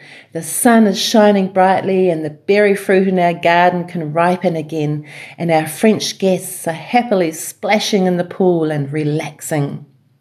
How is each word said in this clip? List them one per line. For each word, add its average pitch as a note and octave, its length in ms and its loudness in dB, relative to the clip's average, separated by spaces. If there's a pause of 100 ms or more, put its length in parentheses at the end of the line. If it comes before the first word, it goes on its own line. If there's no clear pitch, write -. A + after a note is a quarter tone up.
(340)
The E3 100 -8
sun A3+ 440 4
is - 140 0
shining G3+ 520 2
brightly F#3 560 2
and D#3+ 160 -2
the D3+ 60 -8
berry G3+ 440 2
fruit F#3+ 320 2
in F#3 120 0
our F3 160 2
garden F3 520 2
can D#3+ 240 -8
ripen F3 460 0
again, D3+ 500 -6 (300)
and E3 140 -4
our D#3 160 2
French - 500 0
guests F#3 500 -4
are E3 60 -4
happily F#3+ 580 -2
splashing G3 760 -2
in F3+ 100 0
the F3 80 -2
pool F3 460 0
and C#3+ 200 -4
relaxing. D3+ 920 -4 (360)